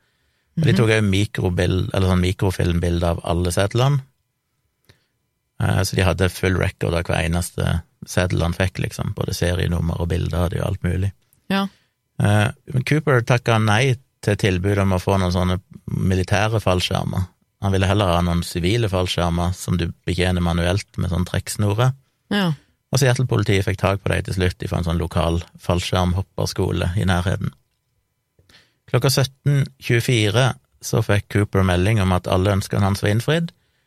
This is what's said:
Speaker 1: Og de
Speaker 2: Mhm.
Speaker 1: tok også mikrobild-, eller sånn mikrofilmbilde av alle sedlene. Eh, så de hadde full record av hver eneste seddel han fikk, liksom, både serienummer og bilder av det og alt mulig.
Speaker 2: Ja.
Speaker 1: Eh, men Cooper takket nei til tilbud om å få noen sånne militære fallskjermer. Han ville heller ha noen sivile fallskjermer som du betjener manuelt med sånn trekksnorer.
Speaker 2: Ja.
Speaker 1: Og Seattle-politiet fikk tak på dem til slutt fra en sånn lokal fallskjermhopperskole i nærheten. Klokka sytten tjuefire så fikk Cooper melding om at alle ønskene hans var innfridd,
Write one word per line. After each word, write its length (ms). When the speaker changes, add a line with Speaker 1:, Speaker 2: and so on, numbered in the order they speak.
Speaker 1:
Og 80
de 80
Speaker 2:
Mhm. 40
Speaker 1:
tok 120
også 220
mikrobild-, 800
eller 160
sånn 120
mikrofilmbilde 720
av 200
alle 280
sedlene. 480
Eh, 220
så 140
de 80
hadde 260
full 260
record 380
av 100
hver 240
eneste 540
seddel 360
han 120
fikk, 240
liksom, 360
både 200
serienummer 640
og 80
bilder 360
av 60
det 100
og 80
alt 140
mulig. 300
Speaker 2:
Ja. 160
Speaker 1:
Eh, 320
men 120
Cooper 360
takket 420
nei 340
til 140
tilbud 420
om 140
å 100
få 160
noen 140
sånne 280
militære 720
fallskjermer. 640
Han 100
ville 140
heller 200
ha 140
noen 220
sivile 480
fallskjermer 640
som 220
du 160
betjener 360
manuelt 560
med 120
sånn 140
trekksnorer. 680
Speaker 2:
Ja. 220
Speaker 1:
Og 60
Seattle-politiet 640
fikk 140
tak 240
på 80
dem 140
til 100
slutt 340
fra 100
en 60
sånn 140
lokal 440
fallskjermhopperskole 1400
i 80
nærheten. 480
Klokka 200
sytten 540
tjuefire 760
så 220
fikk 240
Cooper 340
melding 400
om 100
at 140
alle 240
ønskene 320
hans 180
var 100
innfridd, 420